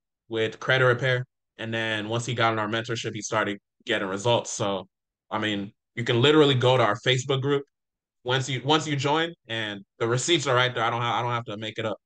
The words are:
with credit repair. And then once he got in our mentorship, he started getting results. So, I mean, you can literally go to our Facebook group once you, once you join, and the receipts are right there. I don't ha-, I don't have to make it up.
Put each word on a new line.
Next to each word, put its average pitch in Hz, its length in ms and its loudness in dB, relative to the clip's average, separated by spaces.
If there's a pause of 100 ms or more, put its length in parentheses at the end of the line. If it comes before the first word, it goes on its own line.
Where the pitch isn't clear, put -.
(280)
with 110 320 -2
credit 131 240 2
repair. 127 400 2 (320)
And 113 160 -8
then 110 380 -4
once 120 160 -2
he 123 80 -4
got 113 180 2
in 110 60 -2
our 107 100 -2
mentorship, 113 460 -4
he 107 80 -10
started 101 360 -2 (280)
getting 107 200 0
results. 101 440 0
So, 98 360 -4 (440)
I 104 80 -4
mean, 104 340 -4 (220)
you 117 100 -6
can 120 160 2
literally 143 340 6
go 127 220 4
to 120 60 4
our 104 140 2
Facebook 131 440 0
group 139 220 0 (600)
once 127 260 -2
you, 131 160 -4
once 151 220 2
you 147 80 -2
join, 151 380 0 (160)
and 107 320 -6 (180)
the 117 80 0
receipts 135 400 0
are 131 80 2
right 123 200 2
there. 117 100 -2
I 117 60 2
don't 120 100 -2
ha-, 117 180 0
I 117 40 -2
don't 120 100 -2
have 117 140 -4
to 104 100 -8
make 107 220 -10
it 110 80 -4
up. 107 200 -4